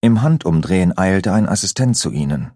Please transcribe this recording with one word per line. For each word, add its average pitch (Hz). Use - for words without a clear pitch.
Im 113
Handumdrehen 92
eilte 95
ein 107
Assistent 113
zu -
ihnen. 71